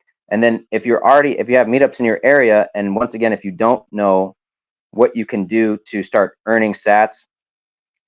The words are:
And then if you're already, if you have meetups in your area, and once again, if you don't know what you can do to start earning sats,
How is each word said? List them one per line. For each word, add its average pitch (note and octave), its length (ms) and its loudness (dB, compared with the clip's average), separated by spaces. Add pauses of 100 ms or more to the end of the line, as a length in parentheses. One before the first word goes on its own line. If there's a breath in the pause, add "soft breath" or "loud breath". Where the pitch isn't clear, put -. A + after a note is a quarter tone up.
(300)
And G#2+ 120 0
then A2+ 280 0
if A2 160 -6
you're A#2 180 0
already, C#3+ 340 2
if A2 100 -6
you B2 100 2
have A2+ 80 2
meetups C3 340 0
in A#2+ 60 -2
your A2 180 -2
area, A#2 500 4
and G2+ 220 -4
once A2+ 160 -4
again, A2 220 -2
if G2 100 -8
you G2 60 -8
don't A2+ 420 -2
know F#2+ 420 -2 (580)
what A2+ 220 0
you A2+ 120 -6
can G2+ 180 -6
do G#2+ 340 -2 (100)
to G2+ 140 -8
start G2 440 -2
earning A2 260 0
sats, G#2+ 440 0 (920)